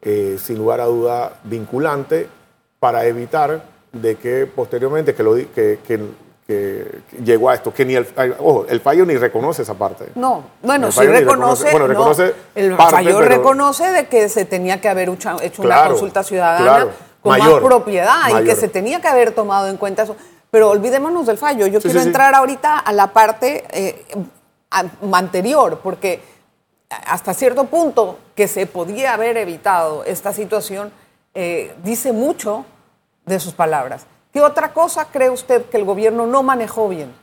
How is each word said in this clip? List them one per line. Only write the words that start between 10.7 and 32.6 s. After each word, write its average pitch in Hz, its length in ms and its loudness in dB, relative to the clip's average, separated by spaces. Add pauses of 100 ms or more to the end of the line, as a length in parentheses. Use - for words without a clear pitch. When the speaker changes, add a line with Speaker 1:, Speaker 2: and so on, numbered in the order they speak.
Speaker 1:
El 202 60 -2
Speaker 2:
sí - 60 0
Speaker 1:
fallo 135 120 6
ni - 80 6
Speaker 2:
reconoce, 127 460 2
Speaker 1:
reconoce, - 60 2
bueno, 151 160 4
Speaker 2:
no, 131 60 2
Speaker 1:
reconoce 180 400 2 (220)
Speaker 2:
el 196 200 0
Speaker 1:
parte, 170 200 6
Speaker 2:
fallo 185 220 4
Speaker 1:
pero 214 100 4
Speaker 2:
reconoce 269 640 2
de 339 160 0
que 214 220 2
se 202 160 -2
tenía 185 340 -4
que 214 80 -2
haber 185 220 0
ucha-, 180 320 -8
hecho 170 200 -8
una 120 140 4
Speaker 1:
Claro, 147 160 6
Speaker 2:
consulta 190 320 -2
ciudadana 175 420 0
Speaker 1:
claro, 131 260 4 (300)
Speaker 2:
con 208 100 0
más 135 80 4
Speaker 1:
mayor, 156 240 6
Speaker 2:
propiedad 233 640 4
y - 20 2
que 226 60 2
Speaker 1:
mayor. 220 220 2
Speaker 2:
se 214 120 -2
tenía 233 340 -4
que 349 60 0
haber 247 240 4
tomado 202 360 -2
en 196 100 -6
cuenta 196 260 -4
eso. 208 120 -6 (340)
Pero 220 200 6
olvidémonos 269 560 0
del 220 120 0
fallo. 262 300 -2
Yo 202 140 0
Speaker 1:
Sí, 190 60 -4
Speaker 2:
quiero 170 120 2
Speaker 1:
sí, - 40 2
sí. - 40 0
Speaker 2:
entrar 269 260 4
ahorita 269 460 2
a - 140 -4
la 196 180 2
parte, 220 600 2
eh, - 340 -6 (680)
a-, 185 140 -2 (260)
anterior, 190 720 2
porque 185 380 -6 (680)
hasta 175 440 -6
cierto 254 320 0
punto 254 520 -2 (160)
que 202 140 0
se 196 180 -4
podía 208 480 -6
haber 226 220 -2
evitado 170 680 -4
esta 185 260 -8
situación, 202 600 -8 (420)
eh, 170 500 -8
dice 226 300 -4
mucho 226 500 -4 (600)